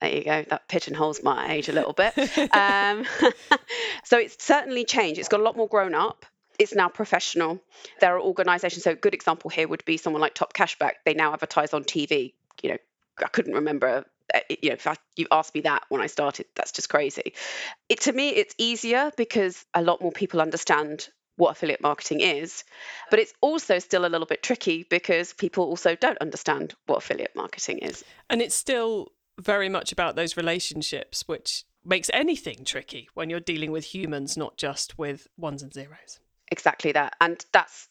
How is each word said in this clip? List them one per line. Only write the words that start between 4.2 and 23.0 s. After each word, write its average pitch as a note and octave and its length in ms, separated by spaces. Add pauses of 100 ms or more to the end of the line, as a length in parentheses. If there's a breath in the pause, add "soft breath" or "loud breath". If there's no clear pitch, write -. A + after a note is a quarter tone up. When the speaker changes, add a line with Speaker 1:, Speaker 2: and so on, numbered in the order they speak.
Speaker 1:
certainly C4+ 420
changed. F#3+ 340
It's F3 100
got G#3 120
a - 20
lot A3 140
more A3 100
grown F#3+ 280
up. F3 300 (320)
It's G#3 160
now F#3 160
professional. F3 720 (400 loud breath)
There F3+ 140
are F3+ 60
organisations. F3+ 640
So E3+ 80
a - 20
good F#3+ 200
example D#3+ 360
here D#3+ 160
would D#3+ 180
be E3 120
someone D#3 260
like D3+ 120
Top - 180
Cashback. D#3+ 400 (120)
They D#3 100
now D#3 180
advertise D3+ 420
on D3 80
T C#3+ 240
V. C3+ 280 (280)
You - 80
know, - 60 (440)
I - 80
couldn't - 260
remember, C3+ 500 (280)
uh, - 160
you D#3 200
know, B2 60
if - 120
I, D#3 80 (220)
you D#3+ 160
asked D#3 220
me D3+ 80
that D3 260
when C3+ 120
I G#2+ 60
started, C#3+ 480
that's - 180
just - 160
crazy. - 440 (560 loud breath)
It, A#3+ 140
to C#4 100
me, C#4 180
it's G#3 280
easier A#3 580
because G#3 480 (100)
a E3+ 80
lot E3+ 180
more F3 120
people F3 280
understand D#3 680 (280)
what E3+ 160
affiliate D3+ 280
marketing D3 400
is, E3 440 (460 loud breath)